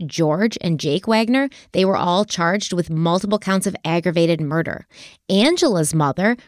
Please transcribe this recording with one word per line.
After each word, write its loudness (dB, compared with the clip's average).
George 0
and -2
Jake -2
Wagner, 0
they 2
were 0
all 0
charged -2
with -2
multiple 0
counts 0
of -4
aggravated 2
murder. -4
Angela's 2
mother, 0